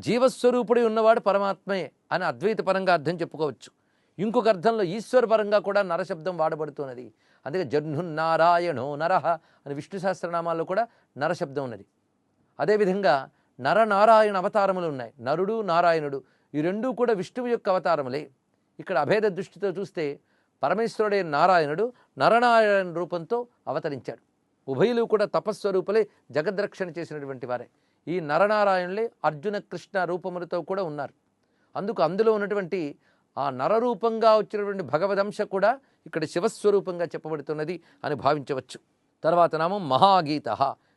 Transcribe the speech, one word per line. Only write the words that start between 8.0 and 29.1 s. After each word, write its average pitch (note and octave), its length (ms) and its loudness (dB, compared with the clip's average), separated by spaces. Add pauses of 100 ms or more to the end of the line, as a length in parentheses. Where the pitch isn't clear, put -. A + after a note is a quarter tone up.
నరః E3 240 0 (380)
అని C#3+ 160 -10
విష్ణు F#3+ 260 -12
సహస్రనామాల్లో E3+ 680 -4
కూడా G3+ 120 0 (400)
నరశబ్దం D3 440 -4
ఉన్నది. G2+ 180 -12 (800)
అదేవిధంగా F#3+ 520 2 (500)
నరనారాయణ G#3+ 760 6
అవతారములు F#3+ 500 0
ఉన్నాయి. A#2+ 200 -10 (140)
నరుడు, F#3+ 300 0 (160)
నారాయణుడు D#3+ 480 2 (340)
ఈ - 20 -2 (120)
రెండూ A3 180 -4 (160)
కూడా A#3 180 2
విష్ణువు B3 340 -6
యొక్క - 200 -6
అవతారములే. D3+ 500 -2 (560)
ఇక్కడ F3 240 -4
అభేద G#3 200 2 (120)
దృష్టితో F#3+ 320 -6 (100)
చూస్తే F3 260 -6 (580)
పరమేశ్వరుడైన G3+ 760 0
నారాయణుడు E3+ 480 4 (360)
నరనారాయణ G#3 720 4 (100)
రూపంతో F3 380 -4 (320)
అవతరించాడు. C#3+ 500 -8 (460)
ఉభయులు G#3+ 360 2 (120)
కూడా G#3 100 2 (120)
తపస్వరూపులే, G3 640 -2 (340)
జగద్రక్షణ F#3+ 500 -4 (100)
చేసినటువంటి C#3 520 -10
వారే. A#2+ 180 -6 (460)
ఈ - 20 -2 (140)
నరనారాయణులే G3 760 2 (240)